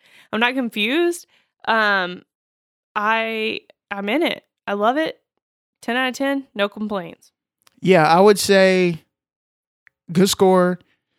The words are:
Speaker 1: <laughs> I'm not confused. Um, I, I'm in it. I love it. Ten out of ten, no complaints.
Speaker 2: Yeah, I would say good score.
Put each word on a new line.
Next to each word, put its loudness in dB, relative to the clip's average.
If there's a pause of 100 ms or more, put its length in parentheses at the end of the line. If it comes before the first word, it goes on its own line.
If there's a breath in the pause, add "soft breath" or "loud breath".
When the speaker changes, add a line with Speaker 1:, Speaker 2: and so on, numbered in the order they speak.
Speaker 1:
<laughs> -20
I'm -4
not -2
confused. -4 (400)
Um, -2 (720)
I, -4 (280)
I'm -8
in 0
it. -4 (240)
I -4
love 0
it. -6 (600)
Ten -4
out -2
of -10
ten, -4
no -2
complaints. -10 (480)
Speaker 2:
Yeah, 4
I 4
would 6
say 2 (1080)
good 2
score. 2 (400)